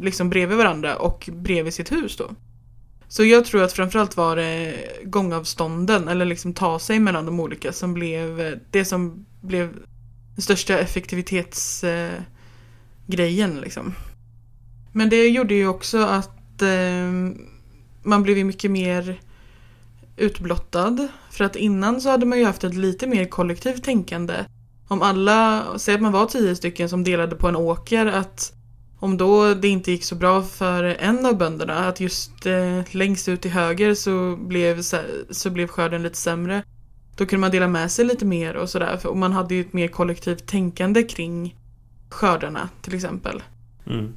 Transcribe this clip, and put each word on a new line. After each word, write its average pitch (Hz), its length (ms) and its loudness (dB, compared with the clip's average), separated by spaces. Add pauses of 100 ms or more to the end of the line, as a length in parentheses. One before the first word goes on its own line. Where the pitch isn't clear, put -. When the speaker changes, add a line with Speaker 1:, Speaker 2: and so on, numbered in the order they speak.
Speaker 1:
liksom 180 300 -2
bredvid 185 280 2
varandra 156 380 2
och - 360 -2
bredvid 170 420 -2
sitt - 180 -8
hus 302 240 -4
då. - 140 -8 (760)
Så - 160 2
jag 233 200 8
tror 214 180 2
att 185 100 2
framförallt 190 440 0
var 165 200 2
det 165 380 -4 (300)
gångavstånden, 175 1040 0
eller 180 160 0
liksom 175 300 -4
ta 165 240 0
sig 220 220 0
mellan 180 260 2
de 170 140 -4
olika, 160 320 -6
som 180 220 -4
blev, 165 640 -6 (120)
det 196 140 2
som 180 420 -4 (140)
blev 180 320 -4 (640)
den 202 80 -8
största 196 360 2
effektivitets-, 180 1080 -4
eh, 170 380 -4 (840)
grejen, 175 540 0
liksom. - 340 -10 (1000)
Men 220 160 2
det 226 200 6
gjorde 240 260 2
ju 196 140 4
också 190 300 -2
att, 196 640 -2
eh, 185 480 2 (920)
man 202 200 4
blev 196 160 4
ju 190 60 2
mycket 196 260 -2
mer 180 500 -2 (960)
utblottad. 202 920 0 (220)
För - 140 0
att 202 120 0
innan 208 440 2
så 262 100 2
hade 247 160 4
man 247 120 2
ju 240 60 6
haft 190 200 0
ett 180 100 -2
lite 190 320 0
mer 220 180 2
kollektivt 185 600 -2
tänkande. 175 500 0 (540)
Om 196 140 0
alla, 214 640 4 (120)
säg 208 180 0
att 208 60 2
man 214 120 2
var 202 140 4
tio 214 300 2
stycken 175 320 -4
som 180 160 0
delade 170 320 0
på 175 120 2
en 170 80 0
åker, 170 500 2
att 190 460 -4 (460)
om 190 180 0
då 208 380 6
det 196 140 2
inte 185 220 2
gick 175 140 -2
så - 100 -6
bra 185 280 4
för 180 420 -2
en 214 420 2
av 233 120 4
bönderna, 160 360 -2 (140)
att 180 120 -2
just, - 460 -6
eh, 185 340 0 (100)
längst 190 380 0
ut 180 120 -2
till 185 100 -4
höger 180 440 2
så 185 420 -2
blev, 175 460 0
så, 175 140 -2 (340)
så - 200 -6
blev 175 160 -2
skörden 170 360 -2
lite 170 140 -6
sämre. 175 460 -2 (540)
Då 196 100 0
kunde 190 140 2
man 190 100 2
dela 185 180 4
med 170 220 0
sig 240 140 2
lite 240 200 0
mer 170 320 -2
och 180 120 -4
sådär. 180 280 -2
För, 180 120 -6
och - 80 -2
man 185 160 2
hade 185 220 -2
ju 185 60 0
ett 175 120 -6
mer 175 160 0
kollektivt 170 580 -4
tänkande 190 560 2
kring 170 540 -8 (540)
skördarna, 165 580 -2 (140)
till 180 120 -8
exempel. 180 480 -8 (440)
Speaker 2:
Mm. 113 300 -6